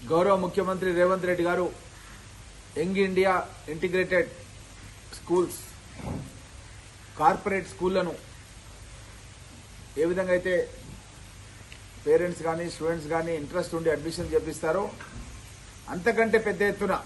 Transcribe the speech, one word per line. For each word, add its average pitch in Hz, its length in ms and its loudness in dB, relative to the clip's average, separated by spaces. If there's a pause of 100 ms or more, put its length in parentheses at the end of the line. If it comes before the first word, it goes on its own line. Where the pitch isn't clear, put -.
గౌరవ 180 300 6
ముఖ్యమంత్రి 185 600 0
రేవంత్ 180 320 4
రెడ్డి 175 140 2
గారు 175 220 2 (1120)
యంగ్ 185 280 0
ఇండియా 190 260 4 (380)
ఇంటిగ్రేటెడ్ 180 600 2 (880)
స్కూల్స్, 175 420 2 (1600)
కార్పొరేట్ 190 540 4
స్కూళ్లను 180 400 2 (1900)
ఏ 160 100 6
విధంగా 185 240 2
అయితే 180 180 2 (1500)
పేరెంట్స్ 165 420 4
కానీ, 165 260 -2
స్టూడెంట్స్ 156 400 -2
కానీ 165 180 0 (100)
ఇంట్రెస్ట్ 170 360 -4
ఉండి 165 180 2
అడ్మిషన్ 160 380 -4
చేపిస్తారో, 160 500 0 (1080)
అంతకంటే 220 440 4 (100)
పెద్ద 190 140 0 (100)
ఎత్తున 196 220 0 (120)